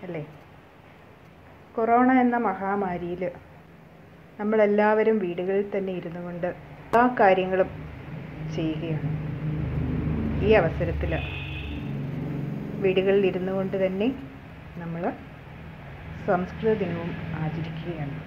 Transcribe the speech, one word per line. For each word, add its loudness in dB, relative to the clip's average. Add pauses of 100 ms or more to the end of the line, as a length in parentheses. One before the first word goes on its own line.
അല്ലേ? -8 (1500)
കൊറോണ 6 (140)
എന്ന 4 (100)
മഹാമാരിയിൽ -2 (1160)
നമ്മളെല്ലാവരും 6
വീടുകളിൽ 0
തന്നെ -2
ഇരുന്നു -8
കൊണ്ട് -4
എല്ലാ 0 (180)
കാര്യങ്ങളും 6 (840)
ചെയ്യുകയാണ്. -2 (1300)
ഈ 6 (120)
അവസരത്തിൽ 0 (1700)
വീടുകളിൽ 4
ഇരുന്നു -2
കൊണ്ട് -2
തന്നെ 0 (720)
നമ്മൾ -6 (1200)
സംസ്കൃത 0
ദിനവും -4 (320)
ആചരിക്കുകയാണ്. -6